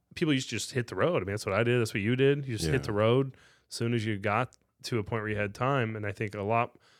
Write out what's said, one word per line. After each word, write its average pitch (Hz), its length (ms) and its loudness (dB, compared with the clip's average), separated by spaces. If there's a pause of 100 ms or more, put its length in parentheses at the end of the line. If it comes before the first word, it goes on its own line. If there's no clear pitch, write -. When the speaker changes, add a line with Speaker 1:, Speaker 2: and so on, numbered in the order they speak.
(140)
Speaker 1:
people 156 180 2
used 131 160 0
to 113 80 -4
just - 160 -6
hit 120 140 -2
the - 100 -10
road. 151 200 2
I 95 100 -2
mean, 98 80 -2
that's 107 100 -6
what 98 100 0
I 107 80 4
did. 123 180 4
That's 110 120 0
what 107 100 -2
you 117 140 2
did. 139 320 2
You 117 80 -2
just 87 140 -2
hit 131 100 2
Speaker 2:
Yeah. - 60 -6
Speaker 1:
the 113 60 -2
road 120 420 4 (340)
as - 80 -14
soon 117 160 0
as 113 140 0
you 110 100 -2
got 104 400 -2 (280)
to 120 140 -2
a 101 60 -2
point 113 180 -4
where 107 80 -4
you 104 60 -4
had 104 180 -2
time. 123 420 0
And 104 100 -6
I 101 60 -4
think 104 220 -6
a 104 80 -6
lot, 117 340 0 (240)